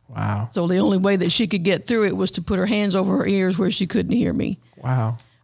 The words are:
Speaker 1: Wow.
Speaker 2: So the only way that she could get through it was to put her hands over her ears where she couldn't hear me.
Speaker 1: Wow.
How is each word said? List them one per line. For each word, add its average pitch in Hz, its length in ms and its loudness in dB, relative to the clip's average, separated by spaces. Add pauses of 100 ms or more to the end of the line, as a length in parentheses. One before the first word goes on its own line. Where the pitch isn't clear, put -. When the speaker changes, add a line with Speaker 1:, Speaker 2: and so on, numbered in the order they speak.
Speaker 1:
Wow. 104 440 -4
Speaker 2:
So 175 140 -2
the 180 140 2
only 202 180 2
way 196 200 2
that 175 140 0
she 233 160 0
could 180 160 -2
get 190 240 0
through 220 200 2
it 185 100 -2
was 190 140 -2
to - 100 -4
put 190 160 -2
her 190 80 0
hands 208 300 0
over 190 220 2
her - 100 0
ears 185 320 2
where 185 120 2
she - 160 -2
couldn't 185 240 -2
hear - 220 2
me. - 260 -2 (180)
Speaker 1:
Wow. 117 400 -2 (260)